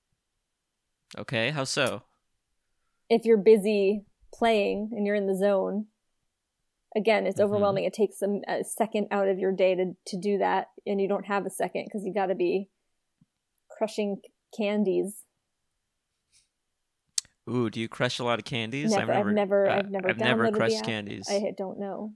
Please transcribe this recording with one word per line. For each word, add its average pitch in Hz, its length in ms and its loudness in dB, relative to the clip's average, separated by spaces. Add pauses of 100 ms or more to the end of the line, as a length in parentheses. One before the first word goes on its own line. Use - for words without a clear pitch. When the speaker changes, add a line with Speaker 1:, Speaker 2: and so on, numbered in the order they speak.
(1160)
Speaker 1:
Okay, 113 340 -2
how 139 140 -2
so? 113 380 -2 (1040)
Speaker 2:
If 226 160 2
you're 226 120 8
busy 202 680 6 (280)
playing 208 600 0
and 208 120 -2
you're 202 100 0
in 202 120 -2
the 196 80 0
zone, 196 520 0 (1080)
again, 202 320 2
it's 190 120 -4
Speaker 1:
Mm-hmm. 202 40 6 (100)
Speaker 2:
overwhelming. 202 300 2
It 185 100 -2
takes - 280 0
a, 202 260 -2
a 165 160 -2
second 214 480 -2
out 202 160 0
of 196 100 2
your 190 140 0
day 185 240 2
to, 180 180 -2 (140)
to 202 100 -8
do 202 220 0
that, 185 280 0 (200)
and 196 140 0
you 196 60 0
don't 196 200 -2
have 202 180 -2
a 190 40 -6
second 185 420 -4
'cause 202 140 -6
you 185 80 -6
gotta 190 220 0
be 180 340 0 (1000)
crushing 208 540 -4
c-, - 80 -20 (260)
candies. 202 680 0 (2250)
Speaker 1:
Ooh, 117 200 0
do 113 120 -8
you 113 80 -6
crush - 300 -2
a 131 40 -6
lot 120 160 0
of 107 60 -12
candies? 131 460 -4
Speaker 2:
Never, 196 220 0
Speaker 1:
I've 202 140 0
never, - 0 -
Speaker 2:
I've 208 80 2
never, 202 340 2
Speaker 1:
uh, 202 100 2
Speaker 2:
I've 202 120 -4
never 190 180 -2
Speaker 1:
I've 220 80 -2
never 113 280 2
Speaker 2:
downloaded 113 80 2
the 104 40 -2
Speaker 1:
crushed 110 200 2
Speaker 2:
app. 110 80 -8
Speaker 1:
candies. 110 440 -6
Speaker 2:
I 202 280 -2
don't 190 220 -8
know, 202 360 -8